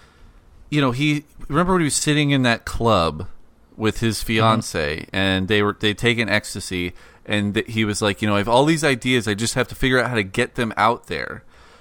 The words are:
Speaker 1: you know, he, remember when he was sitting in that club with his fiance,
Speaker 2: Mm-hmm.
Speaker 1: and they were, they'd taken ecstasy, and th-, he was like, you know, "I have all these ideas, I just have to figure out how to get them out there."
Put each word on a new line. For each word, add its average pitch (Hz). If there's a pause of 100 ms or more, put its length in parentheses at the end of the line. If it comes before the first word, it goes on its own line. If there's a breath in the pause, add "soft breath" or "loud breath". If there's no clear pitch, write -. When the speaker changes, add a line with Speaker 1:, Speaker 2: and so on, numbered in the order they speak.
(720 soft breath)
Speaker 1:
you 147
know, 135
he, 147 (240)
remember 175
when 180
he -
was 139
sitting 147
in 139
that 117
club 90 (480)
with 107
his 113
fiance, 110
Speaker 2:
Mm-hmm. -
Speaker 1:
and 95
they 104
were, 104
they'd 104
taken 117
ecstasy, 90 (320 soft breath)
and 104
th-, 107
he 110
was 104
like, 101
you 107
know, 104
"I 101
have 101
all 123
these 156
ideas, 127
I 104
just 110
have 127
to -
figure 131
out 117
how 123
to 110
get 120
them 113
out 113
there." 80 (360 soft breath)